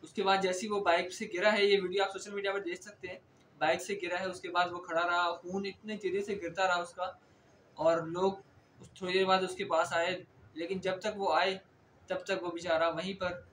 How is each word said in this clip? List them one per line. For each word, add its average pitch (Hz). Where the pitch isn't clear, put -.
उसके -
बाद 190
जैसे 185
ही 220
वो 208
बाइक 180
से 220
गिरा 185
है, 202
ये 202
वीडियो 190
आप 196
सोशल 196
मीडिया 196
पर 196
देख 180
सकते 202
हैं, 180
बाइक 165
से 208
गिरा 175
है। 190
उसके 185
बाद 175
वो 175
खड़ा 170
रहा, 175
खून 190
इतने 214
तेज़ी 190
से 202
गिरता 175
रहा 180
उसका, 175
और 165
लोग 185
उस, -
थोड़ी 180
देर 190
बाद 190
उसके 185
पास 170
आए, 170
लेकिन 175
जब 185
तक 214
वो 196
आए, 180
तब 185
तक 190
वो 175
बेचारा 170
वहीं 180
पर 180